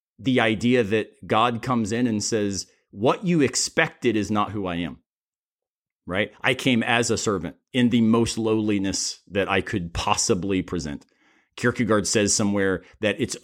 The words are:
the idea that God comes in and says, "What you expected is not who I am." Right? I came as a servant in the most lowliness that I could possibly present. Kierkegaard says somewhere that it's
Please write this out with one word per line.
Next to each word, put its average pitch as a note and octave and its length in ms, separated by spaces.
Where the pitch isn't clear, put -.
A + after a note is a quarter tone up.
the B2+ 220
idea A2+ 440
that G2+ 440
God A#2 340
comes A#2 300
in A#2+ 160
and G#2 160
says, G2+ 440
"What B2 340
you E3+ 160
expected B2+ 760
is G2+ 140
not G#2+ 220
who G#2 140
I F2 100
am." D#2+ 240
Right? G2 260
I C3 140
came B2 260
as A#2 300
a G#2 60
servant F#2 400
in B2 180
the A#2 120
most A2+ 360
lowliness G#2+ 880
that F#2 200
I F#2+ 140
could F2 320
possibly G2 680
present. D2+ 440
Kierkegaard A2 520
says G#2 260
somewhere G2 500
that G#2 180
it's - 240